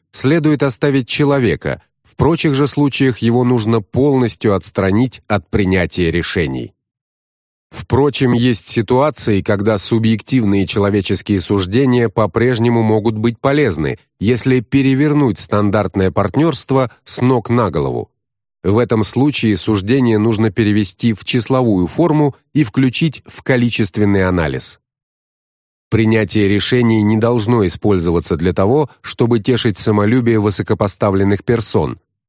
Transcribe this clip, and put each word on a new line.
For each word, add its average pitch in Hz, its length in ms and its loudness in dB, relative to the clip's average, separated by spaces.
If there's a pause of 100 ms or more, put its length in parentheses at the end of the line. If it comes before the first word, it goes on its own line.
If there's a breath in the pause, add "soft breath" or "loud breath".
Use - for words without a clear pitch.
(120)
следует 147 520 0
оставить 135 440 -2
человека, 131 760 -2 (220 soft breath)
в - 140 -20
прочих 156 380 0
же 139 120 0
случаях 135 520 0
его 123 260 2
нужно 113 360 2
полностью 123 720 0
отстранить 98 760 -2
от 104 220 -2
принятия 90 640 0
решений. 71 600 -4 (960)
Впрочем, 131 640 0
есть 120 340 0
ситуации, 120 760 0
когда 104 360 0
субъективные 110 880 0
человеческие 101 720 0
суждения 113 680 0
по-прежнему 117 760 0
могут 110 340 0
быть 113 220 -2
полезны, 107 580 0 (220 soft breath)
если 123 400 0
перевернуть 135 800 0
стандартное 101 720 0
партнерство 131 800 0 (140 soft breath)
с - 160 -8
ног 123 280 0
на 117 220 0
голову. 65 400 -4 (560)
В 104 120 2
этом 113 260 0
случае 120 500 0
суждение 110 600 0
нужно 107 340 2
перевести 104 600 0
в - 100 -8
числовую 117 640 0
форму 151 480 0 (160 soft breath)
и 143 140 0
включить 131 600 -2
в - 160 -18
количественный 104 840 0
анализ. 78 540 -4 (1080)
Принятие 110 600 2
решений 113 520 2
не 107 140 2
должно 113 500 2
использоваться 87 680 0
для 87 160 -2
того, 123 380 0 (100)
чтобы 120 400 -2
тешить 113 380 -2
самолюбие 113 640 2
высокопоставленных 101 1040 -2
персон. 107 560 -2 (280)